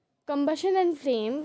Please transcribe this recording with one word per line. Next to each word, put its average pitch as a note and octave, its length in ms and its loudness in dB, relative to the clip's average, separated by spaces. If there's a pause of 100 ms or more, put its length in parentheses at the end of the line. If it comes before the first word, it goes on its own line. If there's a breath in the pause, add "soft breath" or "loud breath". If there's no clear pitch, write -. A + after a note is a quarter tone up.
(280)
combustion D#4 560 0
and E4 180 -2
flame B3 420 -2